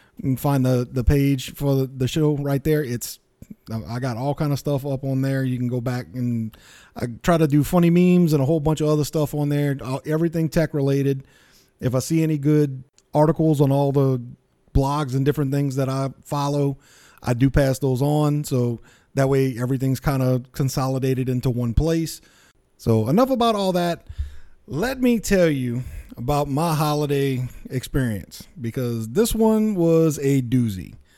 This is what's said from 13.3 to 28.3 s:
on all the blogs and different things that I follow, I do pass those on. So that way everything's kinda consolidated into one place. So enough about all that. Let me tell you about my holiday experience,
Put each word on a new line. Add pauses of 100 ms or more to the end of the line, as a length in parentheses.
on
all
the (540)
blogs
and
different
things
that
I (140)
follow, (460)
I
do
pass
those
on.
So (340)
that
way
everything's
kinda
consolidated
into
one
place. (580)
So
enough
about
all
that. (580)
Let
me
tell
you (320)
about
my
holiday (220)
experience, (120)